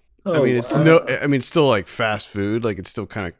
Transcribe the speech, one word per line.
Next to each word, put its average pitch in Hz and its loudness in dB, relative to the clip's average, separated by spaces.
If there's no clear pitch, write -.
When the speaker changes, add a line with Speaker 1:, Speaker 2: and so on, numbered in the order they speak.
Speaker 1:
I - -4
Speaker 2:
Oh, 160 2
Speaker 1:
mean, 127 2
it's 120 -2
Speaker 2:
wow. 156 4
Speaker 1:
no, 160 8
I 131 -4
mean, 143 2
it's 117 -8
still, 156 2
like, 104 0
fast 107 -4
food, 104 -2
like, 107 -2
it's 95 -12
still 101 -10
kinda 92 -10